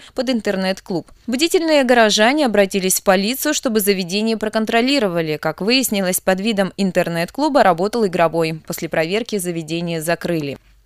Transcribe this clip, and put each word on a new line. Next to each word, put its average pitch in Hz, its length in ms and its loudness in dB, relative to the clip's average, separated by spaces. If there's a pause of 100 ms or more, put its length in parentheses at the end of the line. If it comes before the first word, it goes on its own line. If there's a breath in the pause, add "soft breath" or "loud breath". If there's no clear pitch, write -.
(140 loud breath)
под 254 160 -4
интернет-клуб. 190 800 -4 (140)
Бдительные 302 580 2
горожане 240 640 4
обратились 196 560 2
в - 20 -16
полицию, 202 500 2
чтобы 220 280 -2
заведение 202 560 -2
проконтролировали. 220 960 0
Как 156 240 -4
выяснилось, 196 640 0
под 190 180 0
видом 196 380 -2
интернет-клуба 190 840 0
работал 196 420 2
игровой. 165 600 0
После 170 240 -8
проверки 190 480 -2
заведение 170 640 -4
закрыли. 156 580 -4 (260)